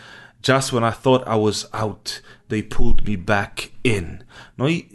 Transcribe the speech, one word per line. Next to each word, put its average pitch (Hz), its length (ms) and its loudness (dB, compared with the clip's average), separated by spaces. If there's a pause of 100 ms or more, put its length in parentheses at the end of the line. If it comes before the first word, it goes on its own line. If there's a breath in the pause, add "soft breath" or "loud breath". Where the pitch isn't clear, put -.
(480 loud breath)
„Just 131 200 0
when 117 160 -4
I 113 80 -2 (100)
thought 131 240 0 (100)
I 107 80 0
was 104 280 -4
out, - 500 -10 (260 soft breath)
they 110 140 -4
pulled - 460 6
me 104 100 -2
back 101 440 -4 (220)
in”. 90 400 -4 (340 loud breath)
No 131 100 -2
i 165 260 -4